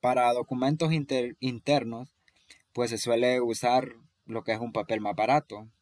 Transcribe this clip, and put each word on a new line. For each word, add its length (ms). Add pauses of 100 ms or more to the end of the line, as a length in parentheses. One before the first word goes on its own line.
Para 320
documentos 580
inter-, 480
internos, 720 (600)
pues 160
se 80
suele 440
usar 540 (300)
lo 180
que 80
es 80
un 140
papel 280
más 140
barato. 540 (120)